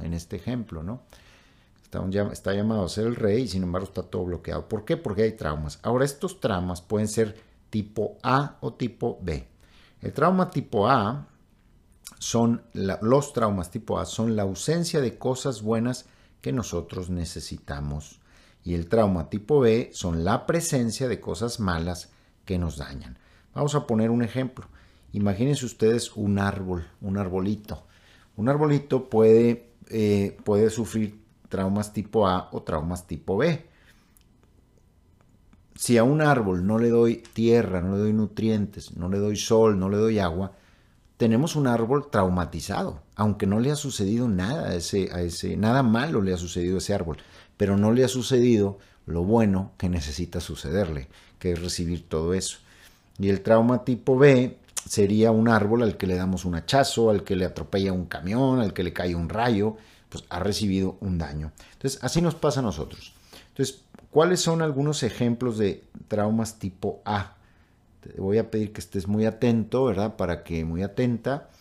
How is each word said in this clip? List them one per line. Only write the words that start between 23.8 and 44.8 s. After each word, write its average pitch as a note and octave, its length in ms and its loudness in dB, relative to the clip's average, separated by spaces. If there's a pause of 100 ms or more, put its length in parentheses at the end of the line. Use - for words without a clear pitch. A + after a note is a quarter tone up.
poner A2+ 240 2
un A#2+ 140 2
ejemplo. B2+ 440 -6 (460)
Imagínense G#2+ 520 0
ustedes A2+ 500 2
un G2+ 240 0
árbol, F#2 460 -4 (160)
un G2 160 -4
arbolito. F#2+ 680 -4 (500)
Un G#2+ 140 0
arbolito D3 600 2
puede, A2+ 640 6 (180)
eh, G#2 540 0
puede G#2+ 260 4
sufrir G#2+ 520 -4 (260)
traumas G2 460 -2
tipo G#2+ 340 0
A F2+ 240 0
o - 120 -8
traumas E2+ 440 -4
tipo F#2 300 -4
B. D#3 280 0 (2000)
Si A#2+ 220 2
a A2 60 6
un D3 180 4
árbol G#2 440 2
no G#2+ 120 2
le A#2 120 2
doy A#2 280 4 (160)
tierra, A2+ 480 2
no F#2 120 -2
le G2 60 0
doy G#2+ 140 2
nutrientes, G#2+ 800 -2
no F2 140 -6
le G2 100 0
doy G#2 160 0
sol, A2 440 4
no F#2 100 0
le G#2 80 0
doy A2 220 2
agua, F#2 340 -2 (640)
tenemos B2 380 2
un C#3+ 120 2
árbol A#2+ 440 0
traumatizado, F2+ 880 0 (140)
aunque G#2 320 0
no G2+ 120 2
le C3 120 0
ha D3 40 -2
sucedido A#2 520 -2
nada G2+ 420 -2
a F2+ 60 -2
ese, F#2 380 -2